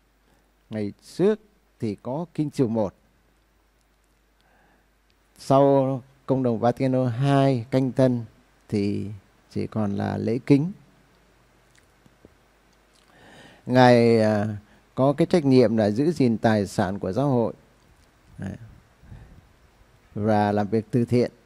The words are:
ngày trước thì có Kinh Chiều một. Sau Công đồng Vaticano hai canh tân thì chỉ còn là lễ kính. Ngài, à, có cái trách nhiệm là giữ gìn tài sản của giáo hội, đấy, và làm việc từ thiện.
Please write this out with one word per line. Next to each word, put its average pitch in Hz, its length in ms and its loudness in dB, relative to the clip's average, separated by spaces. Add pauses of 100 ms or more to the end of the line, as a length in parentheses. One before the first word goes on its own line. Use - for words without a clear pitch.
(720)
ngày 104 220 -8 (240)
trước 208 240 -2 (400)
thì 104 220 -6
có 147 320 -10
Kinh 151 160 -4
Chiều 127 180 -2
một. 107 260 -4 (2500)
Sau 135 640 2 (240)
Công 131 160 -2
đồng 120 160 -2
Vaticano 127 480 0
hai 135 640 0
canh 131 220 -2
tân 127 280 2 (480)
thì 101 380 -4 (440)
chỉ 101 160 -8
còn 101 300 -6
là 101 200 -4
lễ 107 300 -4
kính. 147 260 2 (3000)
Ngài, 120 540 6
à, 107 360 0 (380)
có 135 180 0
cái 165 140 -2
trách 170 180 0
nhiệm 127 320 4
là 104 140 2
giữ 147 220 -2
gìn 120 260 0
tài 107 280 0
sản 98 320 -4
của 95 140 -8
giáo 131 160 -2
hội, 120 240 -2 (840)
đấy, 98 180 -12 (1600)
và 104 380 0
làm 104 160 -2
việc 110 220 -4
từ 120 140 0
thiện. 120 260 0 (160)